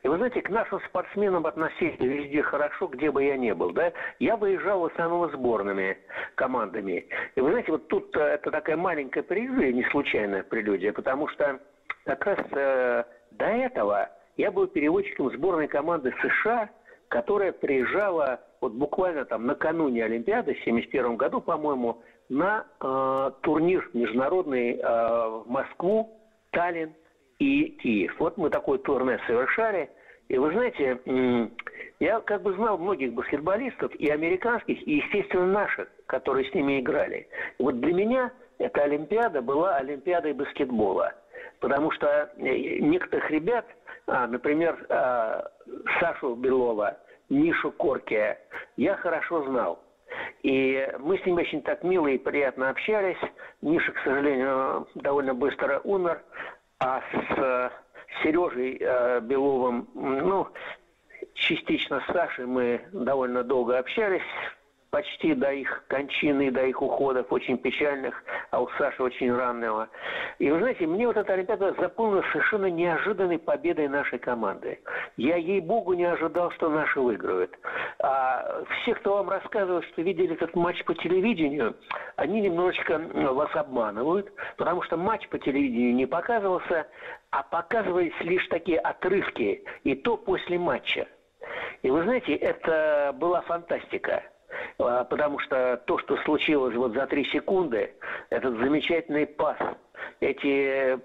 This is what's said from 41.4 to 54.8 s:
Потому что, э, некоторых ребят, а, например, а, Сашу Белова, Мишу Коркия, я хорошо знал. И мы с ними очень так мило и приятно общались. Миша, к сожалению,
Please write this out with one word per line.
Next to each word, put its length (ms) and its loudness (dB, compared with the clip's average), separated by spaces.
Потому 320 2
что, 460 2
э, 420 -2
некоторых 500 2
ребят, 380 0
а, 180 0
например, 640 0
а, 640 0
Сашу 360 -2
Белова, 600 2
Мишу 420 2
Коркия, 680 0
я 180 2
хорошо 480 -2
знал. 400 -2
И 460 2
мы 200 0
с 60 -8
ними 160 2
очень 200 -2
так 220 -4
мило 240 2
и 100 2
приятно 520 0
общались. 480 0
Миша, 300 2
к 120 -6
сожалению, 920 0